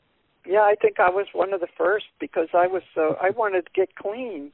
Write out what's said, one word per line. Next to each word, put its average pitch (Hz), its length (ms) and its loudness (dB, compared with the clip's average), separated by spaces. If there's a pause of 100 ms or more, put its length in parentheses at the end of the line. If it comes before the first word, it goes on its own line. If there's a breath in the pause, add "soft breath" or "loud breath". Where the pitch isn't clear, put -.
(460)
Yeah, 190 140 2
I 208 220 6
think 214 180 0
I 185 100 6
was 190 240 -2
one 185 200 -2
of 185 80 -2
the 170 60 -6 (100)
first 190 260 0 (160)
because 160 340 -4
I 175 140 4
was 180 140 -2 (120)
so, 156 280 0
I 185 80 2
wanted 202 360 0
to - 80 -20
get 190 220 0
clean. 202 580 -10